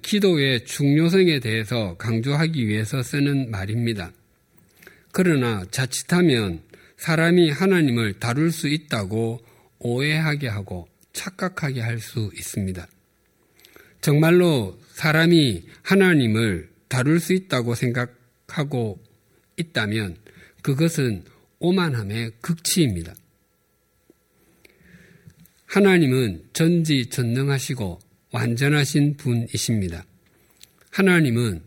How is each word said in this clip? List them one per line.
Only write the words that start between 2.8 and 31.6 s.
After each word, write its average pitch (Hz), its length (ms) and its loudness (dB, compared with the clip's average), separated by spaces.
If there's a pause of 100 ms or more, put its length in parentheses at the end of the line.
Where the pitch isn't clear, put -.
쓰는 139 480 -2
말입니다. 104 600 -4 (1000)
그러나 123 580 0
자칫하면 127 920 0 (360)
사람이 165 540 2
하나님을 139 680 2
다룰 139 320 0
수 160 180 -4
있다고 113 760 -4 (360)
오해하게 147 680 -2
하고 98 400 -10 (260)
착각하게 165 680 -6
할 113 180 -4
수 107 340 -6
있습니다. 92 540 -8 (1120)
정말로 156 800 2 (140)
사람이 156 720 2 (160)
하나님을 117 880 2 (180)
다룰 135 320 2
수 175 140 -2
있다고 127 420 -2
생각하고 123 1300 -6 (540)
있다면 107 600 -4 (440)
그것은 135 600 -2 (360)
오만함의 117 720 -2 (100)
극치입니다. 107 720 -2 (2500)
하나님은 131 880 2
전지전능하시고 135 1500 0 (320)
완전하신 143 840 0
분이십니다. 113 880 -4 (880)
하나님은 123 760 2